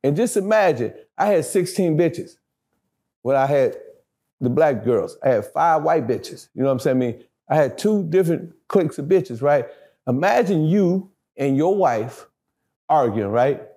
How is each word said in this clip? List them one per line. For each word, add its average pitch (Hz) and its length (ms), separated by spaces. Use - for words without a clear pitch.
And 143 120
just 226 200
imagine, 190 580
I 196 80
had 185 180
sixteen 175 540
bitches - 380
when 131 120
I 135 120
had 139 300
the 123 100
black 139 340
girls. 110 380
I 139 80
had 113 160
five 160 360
white 151 240
bitches. - 480
You - 80
know 135 60
what 135 60
I'm 127 40
saying? 131 180
I 127 40
mean, 120 240
I 143 60
had 143 200
two 208 280
different 170 500
cliques 175 300
of 143 80
bitches, 170 360
right? 143 240
Imagine 180 580
you 185 460
and 135 200
your 165 180
wife 127 540
arguing, 113 420
right? 117 320